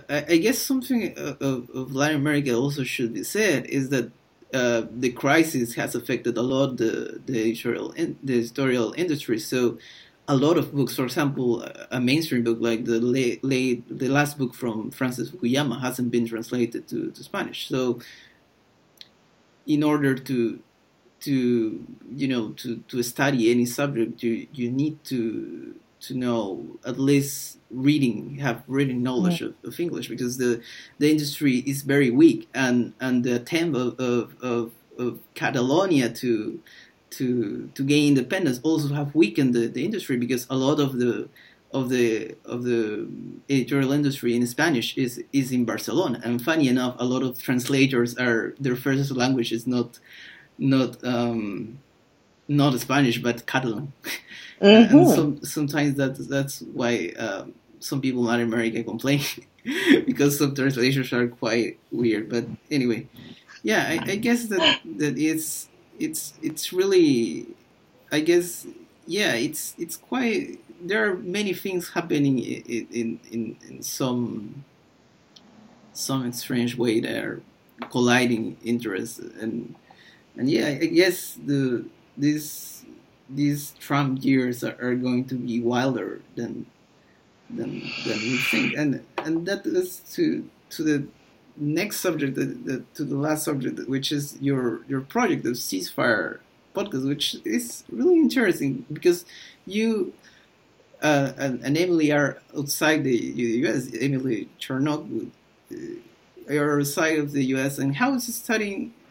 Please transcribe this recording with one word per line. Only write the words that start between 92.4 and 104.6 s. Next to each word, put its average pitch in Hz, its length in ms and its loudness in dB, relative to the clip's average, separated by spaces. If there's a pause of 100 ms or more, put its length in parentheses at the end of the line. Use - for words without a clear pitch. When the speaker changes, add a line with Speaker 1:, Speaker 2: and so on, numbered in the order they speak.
Speaker 1:
the, 127 380 -6 (100)
to 147 120 -6
the 143 100 -4
last 151 300 0
subject, 127 420 -4
which 135 240 -2
is 143 300 -4
your, 127 480 0
your 135 100 -2
project, 175 440 0
the 120 80 -2
Ceasefire 120 880 -2 (360)
podcast, 147 320 -4
which 143 380 -2
is - 440 -4
really 330 260 4
interesting 214 760 2
because 175 340 2 (400)
you, 214 480 0 (880)
uh, 139 360 4
and, 127 260 -2
and 139 140 0
Emily 165 340 4
are 143 300 2 (160)
outside 151 480 2
the 127 100 4
U 123 520 0
S, 131 200 -2 (120)
Emily 127 500 -2 (100)
Charnock, 139 720 -4 (400)